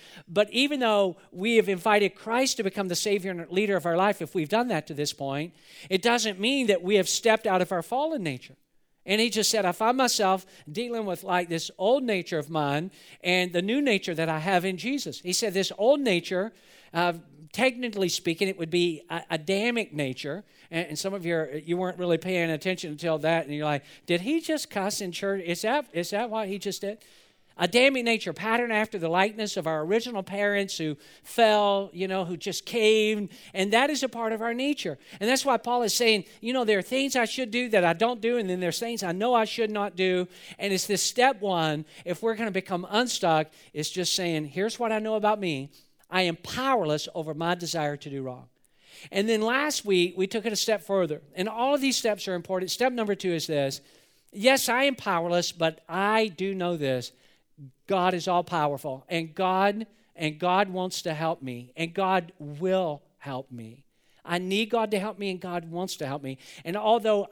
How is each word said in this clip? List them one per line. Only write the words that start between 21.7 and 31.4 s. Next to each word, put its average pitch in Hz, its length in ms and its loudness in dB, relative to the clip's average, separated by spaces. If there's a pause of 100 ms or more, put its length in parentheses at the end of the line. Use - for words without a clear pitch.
weren't 180 200 -2
really 175 200 2
paying 175 320 0
attention 170 400 -4
until 156 280 -2
that, 160 280 2
and 147 80 -6
you're 151 100 -4
like, 147 200 -2 (200)
"Did 170 160 0
he 285 200 0
just 311 280 -4
cuss 208 320 -4
in 190 100 -6
church? 196 320 -4
Is 170 200 -4
that, 262 320 0
is 170 160 -2
that 214 180 -2
what 220 180 -4
he 190 120 -4
just 185 240 -6
did?" 208 160 -6 (600)
Adamic 240 440 4
nature, 226 280 0
pattern 226 380 0
after 214 300 -2
the 165 80 -2
likeness 208 480 2
of 165 100 -2
our 160 140 0
original 214 420 0
parents 202 560 -2
who 156 180 -4 (280)
fell, 208 680 4